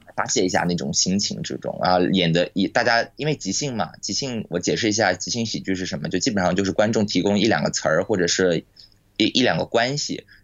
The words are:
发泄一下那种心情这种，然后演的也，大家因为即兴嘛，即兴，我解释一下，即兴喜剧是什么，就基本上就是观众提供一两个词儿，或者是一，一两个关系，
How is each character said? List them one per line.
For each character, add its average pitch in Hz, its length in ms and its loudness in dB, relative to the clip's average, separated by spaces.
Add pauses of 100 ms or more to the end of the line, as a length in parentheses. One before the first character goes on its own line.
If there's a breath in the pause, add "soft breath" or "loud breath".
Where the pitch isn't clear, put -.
(160)
发 - 120 -2
泄 - 180 2
一 - 40 0
下 - 200 0
那 87 60 0
种 - 180 -4
心 - 260 2
情 202 220 -4
这 - 160 -8
种， - 260 -8
然 92 80 4
后 90 180 4
演 87 220 4
的 82 220 2
也， 98 140 2
大 120 160 0
家 117 320 2
因 139 100 -6
为 151 100 0
即 95 160 -8
兴 131 240 -4
嘛， 90 160 -4 (100)
即 - 120 -6
兴， 120 360 -4
我 85 100 -2
解 78 160 0
释 113 120 0
一 107 40 2
下， 101 220 2
即 - 180 -6
兴 117 140 -2
喜 - 140 -6
剧 95 160 -4
是 90 100 -6
什 87 140 -6
么， 78 100 -8
就 92 100 -2
基 135 100 0
本 101 140 0
上 90 120 2
就 98 80 0
是 95 80 0
观 107 220 2
众 110 120 2
提 92 160 0
供 101 180 2
一 104 80 2
两 80 160 2
个 80 80 -2
词 - 180 -4
儿， 82 140 2
或 104 140 0
者 87 100 2
是 90 380 0 (520 loud breath)
一， 110 80 2
一 - 160 2
两 95 160 2
个 - 80 -2
关 127 320 0
系， - 280 -8 (180 soft breath)